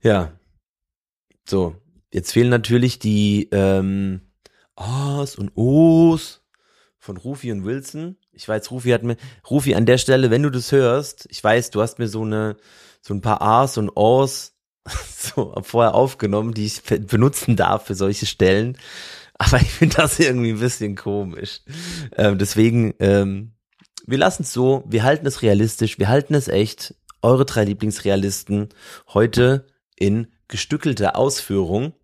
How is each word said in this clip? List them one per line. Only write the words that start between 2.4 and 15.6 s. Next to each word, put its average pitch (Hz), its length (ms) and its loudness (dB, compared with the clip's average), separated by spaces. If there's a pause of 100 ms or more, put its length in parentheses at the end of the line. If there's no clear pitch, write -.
natürlich 120 480 0
die, 104 540 0
ähm, 98 680 0 (560)
A's 139 600 -6
und 98 200 -8
O's 165 840 4 (560)
von 98 180 -14
Rufi 123 360 -10
und 98 120 -6
Wilson. 139 520 -8 (160)
Ich - 160 -20
weiß, 110 220 -4
Rufi 123 200 -4
hat 113 120 2
mir, 117 140 -4 (320)
Rufi, 139 260 0
an 113 120 4
der 123 120 6
Stelle, 131 320 2
wenn 123 120 2
du 147 80 0
das 127 220 -4
hörst, 135 580 0
ich - 120 -18
weiß, 113 280 2
du 104 100 -2
hast 113 180 -4
mir 117 100 -4
so 110 140 -6
eine, 107 340 -4 (440)
so - 140 -8
ein 98 60 -4
paar 110 220 -2
A's 117 360 2
und 104 180 -2
O's 127 580 0 (300)
<laughs> - 20 -20
so - 760 -8